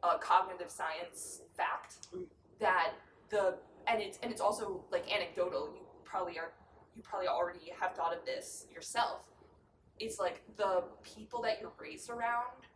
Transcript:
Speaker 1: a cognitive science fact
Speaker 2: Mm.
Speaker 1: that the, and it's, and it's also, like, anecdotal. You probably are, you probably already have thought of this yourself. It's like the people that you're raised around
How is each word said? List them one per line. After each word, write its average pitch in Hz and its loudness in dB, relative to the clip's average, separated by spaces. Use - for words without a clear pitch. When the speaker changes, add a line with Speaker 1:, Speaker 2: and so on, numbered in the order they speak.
Speaker 1:
a 175 4
cognitive 180 4
science 165 -6
fact - -4
Speaker 2:
Mm. - -8
Speaker 1:
that 180 6
the, 190 4
and 226 4
it's, 196 -6
and 240 -2
it's - -4
also, 208 2
like, - 0
anecdotal. - 0
You - -16
probably 175 -4
are, 165 -6
you - -16
probably 185 -2
already 170 0
have 170 0
thought 165 0
of - -10
this - -6
yourself. - -2
It's 214 -6
like 180 0
the 185 4
people 220 -8
that 220 0
you're 220 -10
raised - -12
around 240 -2